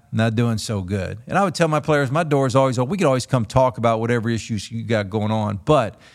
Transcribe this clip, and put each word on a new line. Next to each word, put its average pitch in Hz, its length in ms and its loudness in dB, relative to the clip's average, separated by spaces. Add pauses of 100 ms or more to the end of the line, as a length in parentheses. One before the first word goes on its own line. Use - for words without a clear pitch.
(120)
not 110 240 0
doing 117 220 2
so 101 240 -6
good." 95 440 -6
And - 120 -4
I 196 80 2
would 165 100 -4
tell 165 140 2
my 151 100 0
players, 143 320 0
"My 165 120 0
door 139 240 2
is 123 80 -2
always 131 220 4
open." 127 120 0
We 196 80 -2
could 160 100 2
always 131 200 0
come 120 180 0
talk 131 320 2
about 113 240 2
whatever 117 280 0
issues 110 400 -4
you 113 140 -8
got 107 260 -2
going 107 220 -2
on. 104 320 -2
But 135 320 2 (200)